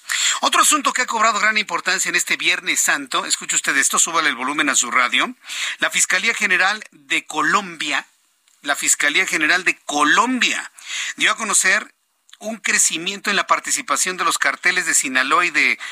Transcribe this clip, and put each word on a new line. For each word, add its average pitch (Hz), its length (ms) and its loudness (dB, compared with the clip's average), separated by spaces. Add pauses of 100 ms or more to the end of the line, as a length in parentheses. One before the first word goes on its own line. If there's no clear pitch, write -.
(400)
Otro 311 220 2
asunto 277 300 2
que 254 100 -2
ha 240 40 -2
cobrado 220 340 0
gran 214 180 2
importancia 180 520 -2
en 170 40 0
este 170 220 -2
Viernes 170 420 -2
Santo, 160 480 -2
escuche 151 300 -4
usted 151 200 0
esto, 139 220 2
súbale 160 300 2
el 131 80 0
volumen 143 320 -2
a 127 80 2
su 123 160 0
radio. 127 420 2 (440)
La 160 120 0
Fiscalía 185 420 0
General 196 600 0
de 151 340 -4
Colombia, 156 800 -2 (560)
la 143 140 -2
Fiscalía 156 500 2
General 170 380 0
de 170 140 0
Colombia 175 920 2 (460)
dio 175 160 2
a 208 40 -6
conocer 196 560 0 (480)
un 214 180 -10
crecimiento 196 720 -2
en 196 60 0
la 170 100 0
participación 147 720 -2
de 175 60 -2
los 160 120 2
carteles 180 480 0
de 165 80 0
Sinaloa 143 540 2
y 170 40 -2
de 135 280 2 (140)